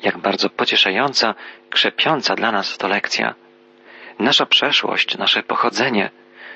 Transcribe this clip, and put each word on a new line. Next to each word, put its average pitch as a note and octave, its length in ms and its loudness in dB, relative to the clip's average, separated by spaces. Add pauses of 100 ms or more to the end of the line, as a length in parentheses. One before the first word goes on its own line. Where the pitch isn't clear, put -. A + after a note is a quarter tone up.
Jak F#2+ 160 -2
bardzo G2 320 0
pocieszająca, A#2 840 0 (360)
krzepiąca A#2 640 0
dla F#2+ 180 0
nas G2 260 -4
to G2+ 100 -2
lekcja. A2 460 -2 (840)
Nasza C#3+ 280 2
przeszłość, - 720 0
nasze G2 240 0
pochodzenie, A2+ 680 0 (460)